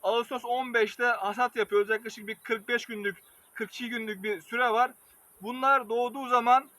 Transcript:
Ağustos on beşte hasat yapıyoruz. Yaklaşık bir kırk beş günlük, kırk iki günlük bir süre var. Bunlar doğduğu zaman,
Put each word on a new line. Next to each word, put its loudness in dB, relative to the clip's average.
Ağustos -2
on -4
beşte 2
hasat 0
yapıyoruz. 2
Yaklaşık -4
bir -6
kırk -4
beş 0
günlük, -6
kırk -6
iki -10
günlük -6
bir -4
süre 0
var. 2
Bunlar 2
doğduğu -2
zaman, 4